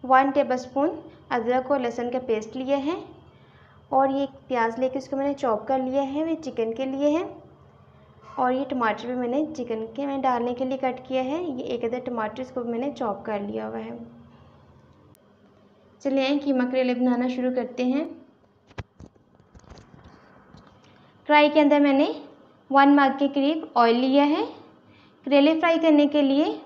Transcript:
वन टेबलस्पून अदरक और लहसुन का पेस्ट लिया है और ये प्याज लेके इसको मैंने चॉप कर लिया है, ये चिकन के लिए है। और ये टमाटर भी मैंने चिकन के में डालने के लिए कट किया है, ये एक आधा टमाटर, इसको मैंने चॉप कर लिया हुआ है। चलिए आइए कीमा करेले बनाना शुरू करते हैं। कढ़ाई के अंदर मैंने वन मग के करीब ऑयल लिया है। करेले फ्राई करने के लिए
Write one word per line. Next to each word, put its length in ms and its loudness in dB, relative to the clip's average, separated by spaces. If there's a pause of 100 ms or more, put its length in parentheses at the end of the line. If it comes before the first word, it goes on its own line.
वन 280 4
टेबलस्पून 580 0 (420)
अदरक 400 -2
और 100 0
लहसुन 300 -4
का 100 -4
पेस्ट 340 -4
लिया 240 -2
है 160 -4 (960)
और 200 2
ये 140 -2 (220)
प्याज 320 -2
लेके 200 0
इसको 180 -8
मैंने 160 -2
चॉप 340 -2
कर 140 0
लिया 200 -2
है, 280 -4
ये 80 -2
चिकन 360 -6
के 120 -6
लिए 240 0
है। 140 0 (1160)
और 140 2
ये 120 -2
टमाटर 420 -2
भी 80 -6
मैंने 320 -2
चिकन 380 -6 (100)
के 120 -6
में 140 -4
डालने 320 0
के 120 -4
लिए 120 -4
कट 300 -4
किया 140 -2
है, 300 -4
ये 140 -8
एक 200 -6
आधा 160 -4
टमाटर, 400 -6
इसको 220 -8
मैंने 280 -4
चॉप 340 -6
कर 160 -4
लिया 260 -8
हुआ 100 -8
है। 200 -12 (2000)
चलिए 240 0
आइए 140 0
कीमा 260 0
करेले 300 0
बनाना 340 0
शुरू 240 -2
करते 320 -4
हैं। 200 0 (3250)
कढ़ाई 200 8
के 100 4
अंदर 220 6
मैंने 320 4 (580)
वन 240 8
मग 240 4
के 100 2
करीब 480 -2
ऑयल 200 6
लिया 280 4
है। 200 0 (840)
करेले 280 6
फ्राई 240 2
करने 280 6
के 140 2
लिए 240 2 (200)